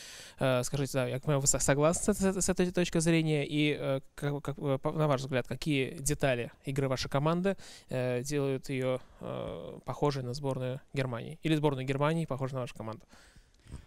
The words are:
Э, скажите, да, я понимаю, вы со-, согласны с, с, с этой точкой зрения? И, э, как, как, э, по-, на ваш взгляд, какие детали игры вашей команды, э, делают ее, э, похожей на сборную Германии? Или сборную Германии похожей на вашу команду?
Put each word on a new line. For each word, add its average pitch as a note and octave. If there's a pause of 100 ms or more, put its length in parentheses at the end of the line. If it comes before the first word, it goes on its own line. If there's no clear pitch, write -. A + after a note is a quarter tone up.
(400)
Э, B2+
скажите, C#3
да, B2+
я B2
понимаю, C#3+
вы C#3
со-, C3+
согласны D3+
с, G3
с, F#3+
с -
этой F3+
точкой F3
зрения? D#3+
И, D3
э, C3+ (140)
как, C#3+
как, C#3+
э, C#3
по-, D#3
на D#3
ваш C3+
взгляд, C3
какие C3+
детали C3+ (140)
игры C#3
вашей B2+
команды, E3+ (340)
э, B2+
делают C3+
ее, C3 (220)
э, B2
похожей C#3
на B2
сборную C3 (120)
Германии? B2+
Или D#3
сборную C#3+
Германии D3
похожей C3+
на C3
вашу -
команду? A2 (800)